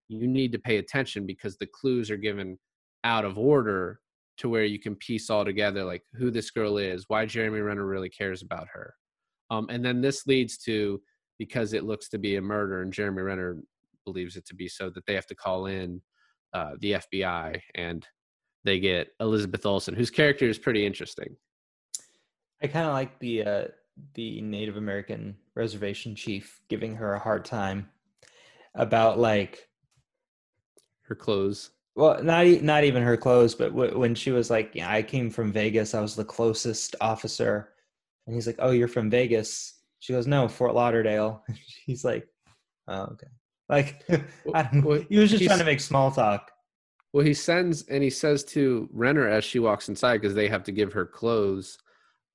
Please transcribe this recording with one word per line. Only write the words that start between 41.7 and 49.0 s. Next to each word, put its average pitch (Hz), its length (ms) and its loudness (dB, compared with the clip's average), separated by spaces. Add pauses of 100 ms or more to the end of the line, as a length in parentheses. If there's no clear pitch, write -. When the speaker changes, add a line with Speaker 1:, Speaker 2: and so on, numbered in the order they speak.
Speaker 2:
He's 123 180 -4
like, 113 240 -2 (600)
"Oh, 95 240 -8
okay." - 160 -20 (400)
Like, 143 400 0
<laughs> 160 200 2 (160)
Speaker 1:
Well, - 100 -4
Speaker 2:
I 160 100 4
don't, 139 200 4
Speaker 1:
well, 151 240 2
Speaker 2:
he 208 100 6
was 208 120 8
just 202 140 6
Speaker 1:
he's - 0 -
Speaker 2:
trying 185 140 6
to 170 60 2
make 147 160 4
small 135 300 4
talk. 107 420 0 (600)
Speaker 1:
Well, 143 120 6
he 147 100 6
sends, 170 540 2
and 139 140 0
he 135 80 4
says 143 360 2
to 127 460 2
Renner 123 360 4